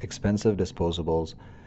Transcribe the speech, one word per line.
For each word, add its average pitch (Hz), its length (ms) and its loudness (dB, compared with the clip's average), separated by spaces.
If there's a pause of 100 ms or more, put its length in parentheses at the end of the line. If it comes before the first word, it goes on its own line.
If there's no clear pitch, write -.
expensive 104 560 2
disposables, 82 800 0 (320)